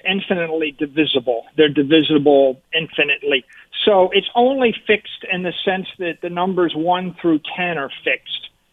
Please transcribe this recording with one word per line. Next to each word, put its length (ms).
infinitely 640
divisible. 760
They're 120
divisible 920
infinitely. 680
So 280
it's 220
only 400
fixed 460
in 100
the 100
sense 240
that 220
the 100
numbers 460
one 380
through 260
ten 220
are 120
fixed. 460